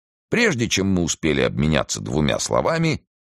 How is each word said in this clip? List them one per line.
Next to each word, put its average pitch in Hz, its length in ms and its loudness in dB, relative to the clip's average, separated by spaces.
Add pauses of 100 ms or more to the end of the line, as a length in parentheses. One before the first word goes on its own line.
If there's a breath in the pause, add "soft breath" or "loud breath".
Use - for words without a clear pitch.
(300)
Прежде 165 380 0
чем 98 200 0
мы 90 140 2
успели 76 400 0
обменяться 62 580 0
двумя 60 380 0
словами, 143 680 -2 (180)